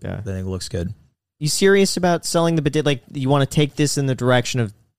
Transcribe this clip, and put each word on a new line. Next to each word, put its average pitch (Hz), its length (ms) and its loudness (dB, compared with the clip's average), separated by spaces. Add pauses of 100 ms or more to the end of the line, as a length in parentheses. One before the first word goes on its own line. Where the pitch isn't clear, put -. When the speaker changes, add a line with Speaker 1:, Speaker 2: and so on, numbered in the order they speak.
Speaker 1:
Yeah. 95 180 -8
Speaker 2:
that 101 120 -10
I 95 40 -6
think 92 100 -8
looks 92 220 -8
good. 92 260 -6 (460)
Speaker 1:
You 151 80 -4
serious 196 480 2
about 175 280 0
selling 170 300 2
the 160 80 0
bidet? 143 240 0
Like, 143 160 0 (100)
you 131 160 -4
wanna 139 180 4
take 143 300 0
this 147 220 0
in 139 80 0
the 131 80 0
direction 123 460 0
of, 107 120 -4 (260)